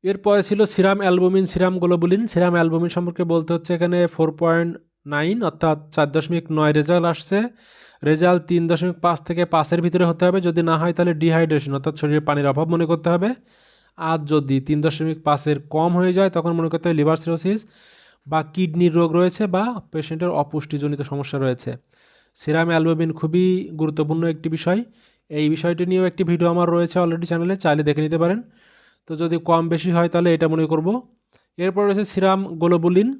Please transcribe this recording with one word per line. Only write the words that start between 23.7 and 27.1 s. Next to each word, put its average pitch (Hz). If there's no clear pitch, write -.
গুরুত্বপূর্ণ 156
একটি 160
বিষয়, 170
এই 151
বিষয়টি 170
নিয়েও 185
একটি 185
ভিডিও 170
আমার 175
রয়েছে 170
already 170